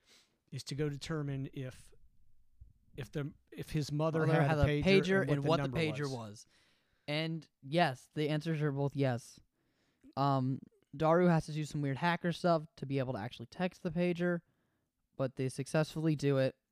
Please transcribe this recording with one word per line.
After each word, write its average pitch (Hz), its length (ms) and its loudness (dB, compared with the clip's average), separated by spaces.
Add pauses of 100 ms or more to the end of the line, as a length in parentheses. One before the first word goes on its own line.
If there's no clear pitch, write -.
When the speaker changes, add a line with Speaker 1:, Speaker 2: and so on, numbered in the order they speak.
(500)
Speaker 1:
is 135 140 -10
to - 100 -10
go 151 160 -2
determine 143 640 -6
if 127 380 -12 (1040)
if - 160 -12
the, 147 180 -6 (200)
if - 200 -12
his 151 220 -2
mother 156 340 0
Speaker 2:
Mother 151 160 4
Speaker 1:
had 143 60 4
Speaker 2:
had 156 100 2
Speaker 1:
a 143 40 4
Speaker 2:
a 147 200 2
Speaker 1:
pager - 20 -4
Speaker 2:
pager 190 380 4
Speaker 1:
and 139 60 -2
what 147 80 2
Speaker 2:
and 139 80 -2
Speaker 1:
the 143 40 2
Speaker 2:
what 160 80 4
the 143 120 -2
Speaker 1:
number 127 100 -2
Speaker 2:
pager 156 240 0
Speaker 1:
was. 139 100 -4
Speaker 2:
was. 110 340 -10 (600)
And 160 380 -4 (160)
yes, 143 520 0
the 151 140 0
answers 151 340 -2
are 151 100 2
both 139 220 -2
yes. 131 460 -2 (760)
Um, 135 440 2 (360)
Daru 165 300 4
has 165 200 4
to 156 60 -10
do 151 120 -4
some 147 180 -6
weird 139 140 -2
hacker 170 360 0
stuff 165 300 2 (140)
to - 100 -10
be 135 120 -2
able 127 160 -2
to 107 40 -6
actually 117 280 -10
text - 360 -6
the 180 80 -4
pager, 175 500 0 (760)
but 131 200 -4
they 131 120 -2
successfully 156 680 0
do 139 220 2
it 131 160 2 (180)